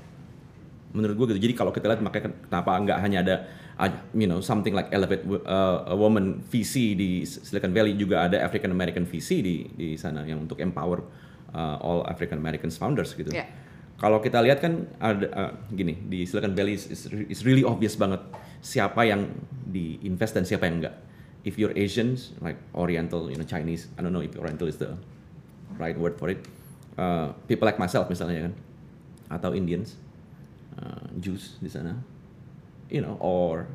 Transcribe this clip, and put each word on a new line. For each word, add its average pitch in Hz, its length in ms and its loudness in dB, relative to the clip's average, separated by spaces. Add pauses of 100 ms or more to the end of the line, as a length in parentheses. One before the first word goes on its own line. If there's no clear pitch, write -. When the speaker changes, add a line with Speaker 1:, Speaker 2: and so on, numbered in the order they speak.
(920)
Speaker 1:
Menurut 107 220 0
gue 120 160 2
gitu. 98 160 2
Jadi 123 80 4
kalau 101 160 2
kita 107 180 0
lihat 113 140 4
makanya 101 260 -2
ken-, 90 100 -10 (120)
kenapa 90 240 2
nggak 98 260 2
hanya 101 220 2
ada, 92 140 4 (420)
ada, 95 180 2 (160)
you 110 140 4
know, 87 160 2
something 104 320 2
like 92 160 0
Elevate 95 340 2
wo-, 98 180 0
uh, 95 440 2
a 92 100 0
Woman 104 460 4
V 113 240 0
C 117 260 2
di 92 300 2
S-, - 240 -8
Silicon 95 240 0
Valley, 107 240 4
juga 92 320 4
ada 92 160 4
African 92 320 0
American 87 320 0
V 82 160 -4
C 180 180 2
di, 90 380 -2
di 78 160 -4
sana 76 320 -6
yang 78 160 -4
untuk 78 160 -8
empower, 87 420 0 (540)
uh, 80 260 -2
all 85 300 0
African 82 320 -4
American 78 260 -2
founders 101 460 -2
gitu. 78 160 -6
Speaker 2:
Iya. 165 160 -4 (480)
Speaker 1:
Kalau 107 240 6
kita 120 240 4
lihat 135 160 8
kan 165 400 0
ada, 101 320 2
uh, 95 220 -2 (180)
gini, 90 240 0 (160)
di 90 160 -2
Silicon 101 260 0
Valley 101 220 2
is, - 160 -8
is, - 160 -12 (240)
is 90 160 -8
really 131 160 8
obvious 107 320 2
banget 95 240 2 (400)
siapa 113 480 2
yang 101 220 4 (400)
di-invest 92 680 -2
dan 101 80 2
siapa 90 240 0
yang 85 140 0
nggak. 78 140 -4 (500)
If 101 160 -2
you're 107 160 2
Asians, 113 640 0
like 82 160 -4 (160)
Oriental, 85 560 0
you 67 80 -6
know, 80 80 -4
Chinese, 82 500 -4
I - 80 -10
don't 87 80 0
know 87 140 -2
if - 100 -8
Oriental 80 320 -4
is 76 140 -4
the - 160 -6 (800)
right 82 180 -4
word 85 220 0
for - 100 -6
it. 95 160 -2 (540)
Uh, 85 480 0
people 110 240 4
like 101 80 2
myself 92 320 0
misalnya 85 400 -2
kan, 92 40 -6 (800)
atau - 220 -2
Indians, 90 420 -2 (800)
uh, - 320 -12 (140)
Jews 92 400 -8
di 90 80 -8
sana, 85 260 -6 (920)
you - 100 -2
know, 104 220 -4
or, 87 540 0